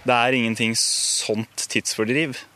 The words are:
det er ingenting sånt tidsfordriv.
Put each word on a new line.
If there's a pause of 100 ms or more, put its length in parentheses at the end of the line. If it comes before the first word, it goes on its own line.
det
er
ingenting
sånt
tidsfordriv. (140)